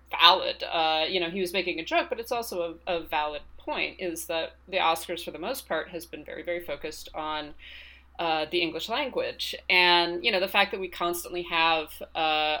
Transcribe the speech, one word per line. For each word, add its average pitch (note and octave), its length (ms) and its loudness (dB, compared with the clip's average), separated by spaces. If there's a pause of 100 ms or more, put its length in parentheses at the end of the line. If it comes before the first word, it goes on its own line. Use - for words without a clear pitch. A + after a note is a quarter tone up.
(120)
valid. E3+ 520 6
Uh, D#3+ 460 2
you F#3 100 0
know, E3+ 100 0
he F#3+ 120 -4
was F3 120 -2
making F3+ 260 -2
a - 60 -6
joke, D#4+ 240 2
but A3 100 -4
it's A3+ 120 -8
also F3+ 460 -4 (100)
a, F3+ 100 0
a E3 60 -4
valid D3+ 380 -2 (160)
point, E3+ 420 -4
is E3+ 280 -6
that E3 280 -4 (120)
the F#3+ 100 -4
Oscars, E3 460 0
for E3+ 80 -8
the D3+ 80 -12
most A#3 280 -6
part, E3 220 -4
has E3+ 160 -10
been D3+ 180 -14
very, - 200 -12
very F3 200 -4
focused D3+ 500 -10
on, D3+ 400 -6 (640)
uh, D#3+ 320 0
the F3 100 2
English D#3+ 260 -2
language. A3+ 680 -4 (120)
And, F3 560 6
you A#3 80 2
know, F#3+ 80 2
the F#3+ 80 2
fact G3 240 4
that G#3 80 -4
we F#3+ 100 -4
constantly F3 540 -4
have, E3 460 2 (240)
uh, D#3 460 2